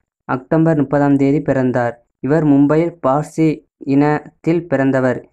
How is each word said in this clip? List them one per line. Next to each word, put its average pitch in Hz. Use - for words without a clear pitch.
அக்டோபர் 160
முப்பதாம் 143
தேதி 139
பிறந்தார். 127
இவர் 151
மும்பையில் 151
பார்சி 151
இனத்தில் 151
பிறந்தவர். 131